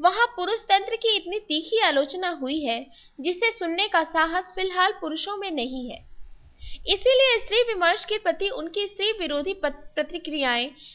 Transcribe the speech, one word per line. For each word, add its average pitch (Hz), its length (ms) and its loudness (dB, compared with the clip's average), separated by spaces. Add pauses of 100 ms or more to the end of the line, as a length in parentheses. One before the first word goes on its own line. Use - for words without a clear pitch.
वहां 381 260 4
पुरुष 415 340 -2
तंत्र 415 360 2
की 440 200 2
इतनी 370 220 -4
तीखी 330 400 0
आलोचना 339 500 2
हुई 294 320 -4
है, 247 260 -2 (340)
जिसे 359 320 0
सुनने 370 360 -2
का 330 160 2
साहस 330 500 0
फिलहाल 370 380 2
पुरुषों 370 440 -6
में 392 140 -6
नहीं 254 400 -4
है। - 200 -16 (760)
इसीलिए 494 520 6
स्त्री 453 240 2
विमर्श 392 420 2
के 415 140 -4
प्रति 370 300 -2
उनकी 330 380 -4
स्त्री 403 260 -2
विरोधी 330 420 -2
पत-, - 400 -6
प्रतिक्रियाएं 285 760 -2 (240)